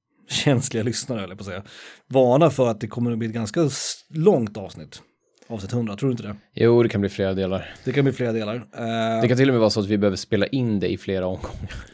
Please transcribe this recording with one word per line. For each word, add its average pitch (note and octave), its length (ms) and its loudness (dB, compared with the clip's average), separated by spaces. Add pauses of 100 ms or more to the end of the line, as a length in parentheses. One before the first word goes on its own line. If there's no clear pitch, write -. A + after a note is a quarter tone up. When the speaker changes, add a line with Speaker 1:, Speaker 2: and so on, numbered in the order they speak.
(300)
Speaker 1:
känsliga A#2 540 0
lyssnare, A#2 360 -4
höll F#2+ 100 -8
jag F#2+ 80 -16
på G#2+ 40 -14
att G2 60 -14
säga. F#2+ 160 -10 (440)
Varna C3 420 6
för C3+ 180 2
att A2 140 -2
det A2+ 60 -6
kommer A#2+ 240 -2
att A2+ 60 -2
bli A2+ 100 -2
ett A2 60 -6
ganska A2+ 280 -2
s-, - 340 -2 (140)
långt D#3 480 2
avsnitt. F2 440 -14 (460)
Avsnitt G#2 240 -10
hundra, A#2 240 -4
tror C3+ 140 -2
du - 20 0
inte A2+ 120 -6
det? G#2 120 -10 (180)
Speaker 2:
Jo, A#2+ 300 6
det A2+ 60 2
kan G2+ 120 0
bli G2 80 0
flera F#2+ 240 -2
delar. F#2+ 500 -4
Speaker 1:
Det C3 80 -4
kan C#3 120 2
bli C3+ 100 2
flera B2+ 180 -4
delar. A2 240 -4
Eh, A2+ 680 -4
Speaker 2:
Det A#2+ 60 4
kan B2 100 2
till C3+ 120 4
och C3 40 4
med A#2 60 4
vara A2 100 6
så G#2+ 100 0
att G2+ 60 0
vi G#2 120 2
behöver G2+ 200 2
spela G2 300 0
in A#2+ 320 0
det F2+ 80 0
i F#2 100 -2
flera F#2 300 -4
omgångar. - 440 -8 (220)